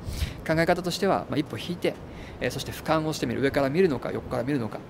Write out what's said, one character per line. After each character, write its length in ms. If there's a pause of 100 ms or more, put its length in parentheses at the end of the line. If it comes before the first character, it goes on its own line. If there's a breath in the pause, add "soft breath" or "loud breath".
(460 loud breath)
考 80
え 120
方 160
と 80
し 80
て 80
は、 220
ま 60
あ、 40
一 60
歩 140
引 140
い 40
て、 180 (460 loud breath)
え、 100
そ 80
し 60
て 80
俯 120
瞰 220
を 60
し 60
て 80
み 80
る。 60
上 100
か 100
ら 100
見 100
る 80
の 100
か 140
横 180
か 60
ら 80
見 80
る 60
の 100
か、 100 (120)